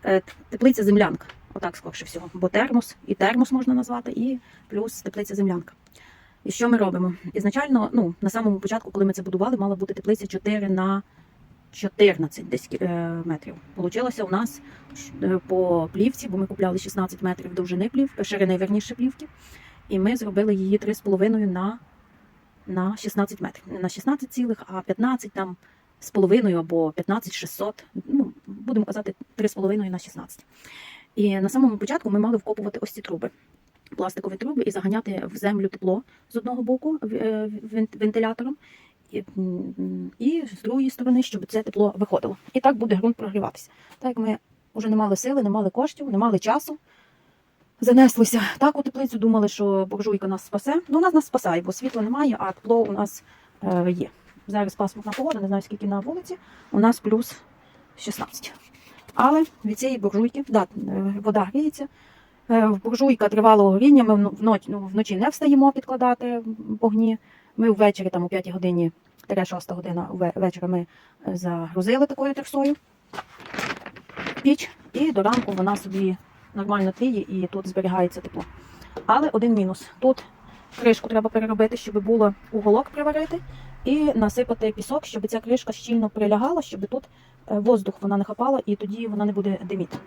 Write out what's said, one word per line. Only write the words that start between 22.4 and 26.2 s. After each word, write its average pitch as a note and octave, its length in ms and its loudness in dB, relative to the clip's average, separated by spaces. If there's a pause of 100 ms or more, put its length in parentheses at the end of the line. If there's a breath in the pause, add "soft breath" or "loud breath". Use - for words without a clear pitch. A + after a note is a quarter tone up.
на F#3 300 -2
шістнадцять G3+ 440 -4
метрів. - 220 -10 (100)
Не G3 60 -8
на F3+ 100 -2
шістнадцять C4 440 -6
цілих, A#3+ 340 -4
а F#3 140 -10
п'ятнадцять A3 500 -2
там F#3+ 240 -8 (440 soft breath)
з - 120 -18
половиною G3 480 4